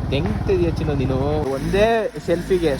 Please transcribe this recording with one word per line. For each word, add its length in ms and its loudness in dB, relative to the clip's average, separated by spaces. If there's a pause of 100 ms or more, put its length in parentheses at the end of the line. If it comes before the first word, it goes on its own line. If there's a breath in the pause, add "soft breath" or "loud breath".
(120)
ತೆಗ್ತಿದ್ಯಾ 680 0
ಚಿನ್ನು 240 0
ನೀನು? 160 0 (380)
ಒಂದೇ 320 2 (400)
ಸೆಲ್ಫಿಗೆ 520 0